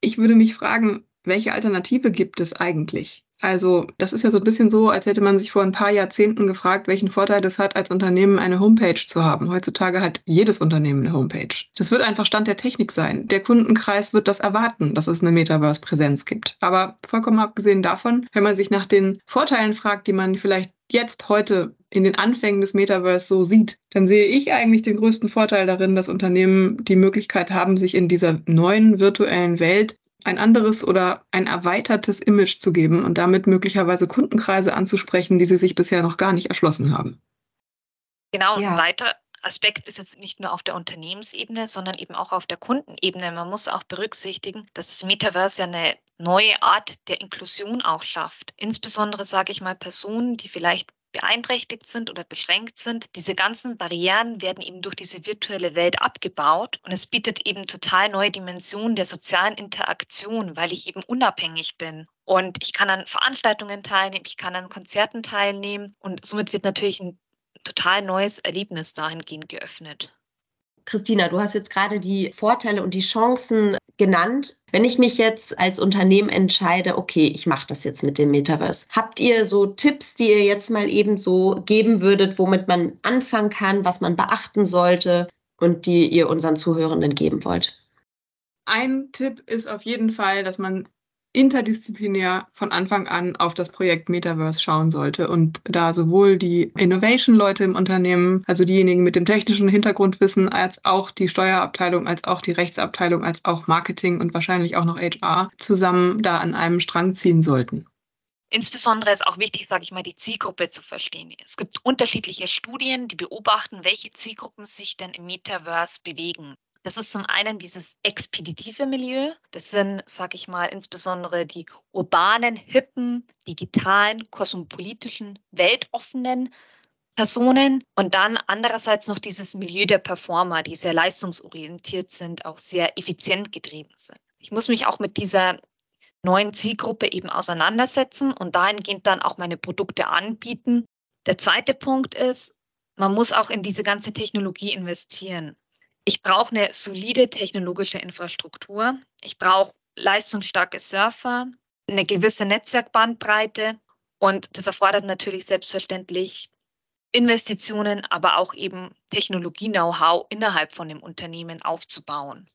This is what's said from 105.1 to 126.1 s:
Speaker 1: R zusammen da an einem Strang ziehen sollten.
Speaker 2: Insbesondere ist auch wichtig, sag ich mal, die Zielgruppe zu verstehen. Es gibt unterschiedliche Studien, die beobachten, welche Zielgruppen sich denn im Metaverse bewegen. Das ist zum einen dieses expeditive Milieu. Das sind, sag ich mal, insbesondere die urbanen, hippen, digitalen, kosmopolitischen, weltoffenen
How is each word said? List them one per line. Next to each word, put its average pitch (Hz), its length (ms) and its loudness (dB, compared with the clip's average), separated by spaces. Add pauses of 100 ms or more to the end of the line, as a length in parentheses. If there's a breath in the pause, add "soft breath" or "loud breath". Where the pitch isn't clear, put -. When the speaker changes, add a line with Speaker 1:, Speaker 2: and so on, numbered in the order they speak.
Speaker 1:
R 180 380 0
zusammen 185 640 2
da 175 160 2
an 170 160 -2
einem 170 260 0
Strang 180 340 0
ziehen 170 280 4
sollten. 147 420 0 (640)
Speaker 2:
Insbesondere 220 640 0
ist 196 140 0
auch - 100 -4
wichtig, 208 320 -8
sag 185 140 -4
ich 175 100 -18
mal, 185 100 -12
die 180 140 -16
Zielgruppe 185 540 -6
zu - 100 -14
verstehen. - 540 -14 (100)
Es - 140 -10
gibt - 260 -12
unterschiedliche 220 640 -4
Studien, 247 600 -6
die 175 80 -14
beobachten, 214 640 -4
welche 202 280 -4
Zielgruppen - 540 -12
sich 208 320 -14
denn 185 140 -14
im 175 160 -20
Metaverse 175 760 -8
bewegen. 165 520 -12 (280)
Das - 140 -10
ist 220 140 -8
zum 196 160 -8
einen 208 320 -4
dieses 175 460 -18
expeditive 202 800 -8
Milieu. 262 460 -6 (180)
Das - 220 -16
sind, 196 340 -2
sag 180 300 -12
ich - 100 -16
mal, 175 200 -6
insbesondere 180 800 -8
die 165 220 -16 (240 soft breath)
urbanen, 208 640 2
hippen, 240 720 -4 (220)
digitalen, 202 800 0
kosmopolitischen, 202 1080 -10 (140)
weltoffenen 247 1040 -2 (600 soft breath)